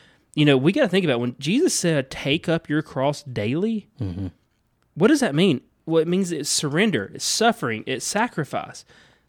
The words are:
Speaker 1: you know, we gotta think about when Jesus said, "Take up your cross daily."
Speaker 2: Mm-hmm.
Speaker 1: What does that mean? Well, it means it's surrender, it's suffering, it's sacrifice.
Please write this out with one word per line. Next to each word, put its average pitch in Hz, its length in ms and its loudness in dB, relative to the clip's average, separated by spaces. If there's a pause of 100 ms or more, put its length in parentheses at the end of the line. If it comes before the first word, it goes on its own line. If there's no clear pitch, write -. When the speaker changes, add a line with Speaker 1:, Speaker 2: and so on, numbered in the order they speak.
(340)
Speaker 1:
you 151 120 4
know, 143 100 8
we 135 160 4
gotta 262 160 2
think 185 160 0
about 127 160 0
when 123 200 -4
Jesus 240 340 0
said, 156 360 0
"Take - 380 -2
up 165 220 -2
your 151 120 0
cross 143 400 -4
daily." 143 680 -4 (100)
Speaker 2:
Mm-hmm. 92 280 -6 (680)
Speaker 1:
What 185 160 2
does 294 100 4
that 151 160 0
mean? 165 240 4 (280)
Well, 160 140 4
it 160 60 -2
means 180 240 -2
it's 147 180 -6
surrender, 147 640 0
it's - 100 -10
suffering, 143 600 0
it's 123 220 -4
sacrifice. - 760 -4 (440)